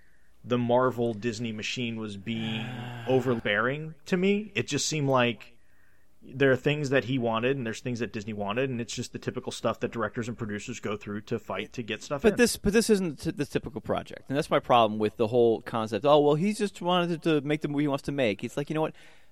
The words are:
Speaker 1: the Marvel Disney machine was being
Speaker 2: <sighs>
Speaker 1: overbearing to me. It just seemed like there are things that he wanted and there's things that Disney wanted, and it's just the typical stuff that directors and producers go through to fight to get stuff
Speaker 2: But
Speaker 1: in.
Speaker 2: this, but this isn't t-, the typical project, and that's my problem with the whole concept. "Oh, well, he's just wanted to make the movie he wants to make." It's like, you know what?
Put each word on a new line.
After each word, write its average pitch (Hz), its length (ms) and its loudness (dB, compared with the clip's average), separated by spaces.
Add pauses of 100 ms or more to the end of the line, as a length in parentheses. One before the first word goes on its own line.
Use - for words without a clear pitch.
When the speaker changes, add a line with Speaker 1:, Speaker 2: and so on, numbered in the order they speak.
(440)
Speaker 1:
the 120 140 0
Marvel 120 560 2
Disney 110 400 -4
machine 113 440 -6
was 107 200 -8
being 110 480 -4 (220)
Speaker 2:
<sighs> 120 200 -10
Speaker 1:
overbearing 127 880 0 (120)
to 185 100 0
me. 202 380 2
It 123 120 0
just 143 200 -2
seemed 151 200 0
like 120 480 2 (640)
there 135 300 2
are 127 60 4
things 147 320 0
that 127 160 2
he 131 120 -2
wanted 117 380 2
and 127 100 -6
there's 110 140 -6
things 123 200 -4
that 110 120 -4
Disney 110 220 -6
wanted, 104 360 -2
and 120 120 -4
it's 117 120 -8
just - 200 -8
the 120 60 -8
typical 120 340 -6
stuff - 260 -2
that 113 120 -2
directors 110 360 -4
and 113 100 -8
producers 104 440 -8
go 104 160 -4
through 104 240 -8
to 110 180 -4
fight 101 340 -6
to 127 80 -8
get 107 220 -6
stuff 143 200 -6
Speaker 2:
But 208 100 6
Speaker 1:
in. - 40 -4
Speaker 2:
this, 240 200 4
but 196 160 -2
this 226 160 4
isn't 185 320 0
t-, 165 100 -4
the 143 140 -4
typical - 360 -6
project, - 460 -6
and 135 100 -2
that's - 120 -2
my 151 100 4
problem 110 400 4
with 107 180 0
the 113 100 2
whole 117 340 4
concept. 110 440 -2
"Oh, 147 140 8
well, 147 160 4
he's 202 240 0
just 202 220 -4
wanted 175 420 0
to 156 180 2
make 151 200 -2
the 160 80 -4
movie 147 160 0
he - 20 0
wants 139 160 -2
to 156 80 -6
make." 127 320 0
It's 120 120 -6
like, 143 140 -4
you 151 60 -4
know 156 60 0
what? 156 120 -2 (380)